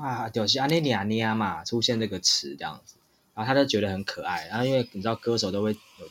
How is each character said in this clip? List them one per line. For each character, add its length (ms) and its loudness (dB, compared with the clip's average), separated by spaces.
：“啊， 240 -4
就 180 -2
是 80 4
这 40 0
样， 100 2
这 80 2
样 200 0
嘛， 280 -2
出 160 -2
现 180 2
这 80 0
个 120 -6
词 380 0
这 80 -12
样 200 -10
子。” 120 -20
然 80 -4
后 60 -2
他 60 4
就 100 6
觉 160 2
得 80 2
很 160 -2
可 180 -8
爱， 260 -4
然 100 -4
后 80 2
因 80 4
为 180 4
你 80 -8
知 80 -2
道 80 0
歌 220 0
手 120 0
都 120 0
会 100 2
有 380 -14